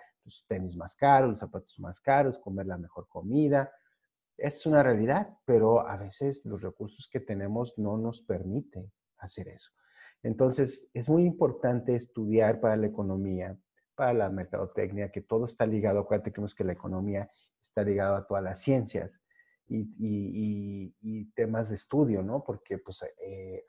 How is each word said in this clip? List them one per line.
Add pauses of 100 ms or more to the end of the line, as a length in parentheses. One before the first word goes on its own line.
(260)
los
tenis
más
caros,
los
zapatos
más
caros,
comer
la
mejor
comida. (640)
Es
una
realidad,
pero
a
veces
los
recursos
que
tenemos
no
nos
permiten (260)
hacer
eso. (520)
Entonces,
es
muy
importante
estudiar
para
la
economía, (380)
para
la
mercadotecnia,
que
todo
está
ligado.
Acuérdate
que
vemos
que
la
economía (320)
está
ligada
a
todas
las
ciencias (460)
y, (140)
y, (300)
y,
y
temas
de
estudio,
¿no?
Porque,
pues, (180)
eh,